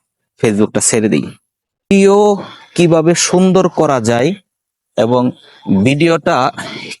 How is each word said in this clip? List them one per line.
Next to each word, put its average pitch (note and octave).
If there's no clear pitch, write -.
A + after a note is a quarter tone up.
Facebook-টা G#2+
ছেড়ে A2
দিই। D2+
ভিডিও G3
কিভাবে E3
সুন্দর F#3
করা D3
যায় A#2+
এবং B2
ভিডিওটা D3